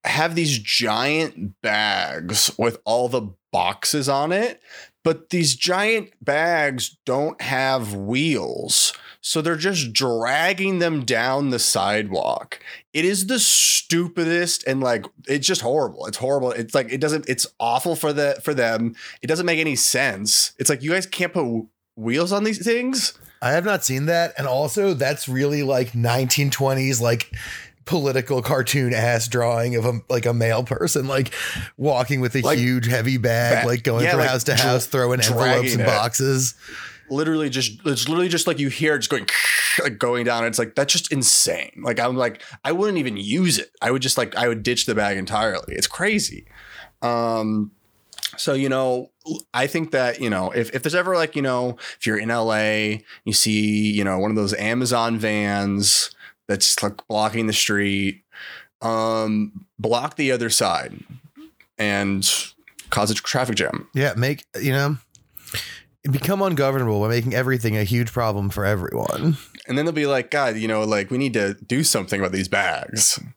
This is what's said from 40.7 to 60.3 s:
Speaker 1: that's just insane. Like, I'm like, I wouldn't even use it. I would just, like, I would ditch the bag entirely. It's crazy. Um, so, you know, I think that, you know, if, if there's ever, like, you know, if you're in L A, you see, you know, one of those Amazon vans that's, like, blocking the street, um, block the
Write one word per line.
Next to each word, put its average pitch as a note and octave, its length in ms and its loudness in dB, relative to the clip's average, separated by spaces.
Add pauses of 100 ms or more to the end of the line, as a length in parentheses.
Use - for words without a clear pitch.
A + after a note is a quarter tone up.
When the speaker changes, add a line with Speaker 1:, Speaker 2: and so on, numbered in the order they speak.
Speaker 1:
that's C#3 180 2
just - 180 -2
insane. F#2+ 640 2 (100)
Like, A#2 160 0
I'm B2 160 0
like, A#2+ 260 0 (220)
I C#3+ 80 -2
wouldn't G3 280 0
even B2 180 -2
use C3+ 420 2
it. - 100 -8 (120)
I A#2 100 2
would C3+ 100 2
just, C3 160 0
like, A#2+ 200 0
I A#2+ 100 2
would A2+ 160 0
ditch B2 220 0
the A2+ 100 0
bag G2+ 220 0
entirely. G#2 580 -2
It's - 100 -2
crazy. - 600 -2 (560)
Um, A2 680 0 (680)
so, - 160 0
you C3+ 160 0
know, C3 420 -2 (420)
I C3 140 2
think D#3+ 240 -4
that, B2+ 300 0
you A#2+ 80 0
know, F#2 220 -2
if, A2+ 220 -4
if C3 100 -4
there's D#3 120 -2
ever, F3+ 220 0
like, D#3+ 180 -2
you D3 60 -2
know, B2 340 -2 (240)
if - 80 -4
you're G#2+ 100 0
in A2 140 -2
L A2+ 220 2
A, G#2+ 500 0 (220)
you G#2+ 80 -2
see, G#2+ 580 2
you G#2 140 0
know, F#2+ 140 0
one G#2 120 0
of G#2+ 60 0
those G#2 160 0
Amazon A#2 640 0
vans G2+ 920 0 (380)
that's, - 340 0
like, G#2 260 -4
blocking A2 400 0
the A2 60 0
street, G2 720 0 (580)
um, A2+ 840 -2 (140)
block A#2+ 360 0
the C#3 160 2